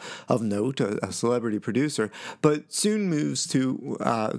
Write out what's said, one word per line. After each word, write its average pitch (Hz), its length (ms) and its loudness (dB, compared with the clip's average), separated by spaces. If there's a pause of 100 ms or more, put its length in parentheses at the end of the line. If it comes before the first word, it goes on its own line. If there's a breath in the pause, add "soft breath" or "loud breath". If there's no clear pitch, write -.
(260 loud breath)
of 123 140 2
note, 113 400 0
a, 107 240 0
a 95 80 -6
celebrity 117 460 0
producer, 113 520 0 (300 loud breath)
but 151 320 2
soon 208 380 2
moves 147 360 0
to, 131 540 0
uh, 113 380 0